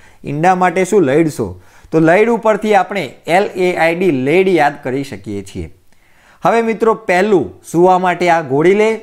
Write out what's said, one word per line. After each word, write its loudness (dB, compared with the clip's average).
"ઈંડા 0
માટે 0
શું 2
લઈડશો?" -2
તો 0
લઈડ 4
ઉપરથી 0
આપણે -2
એલ 2
એ -2
આઈ 0
ડી, 0
લેઇડ 0
યાદ 0
કરી -4
શકીએ -10
છીએ. -12
હવે 2
મિત્રો, 0
પહેલું, -2
"સૂવા 4
માટે 0
આ 2
ગોળી 2
લે 2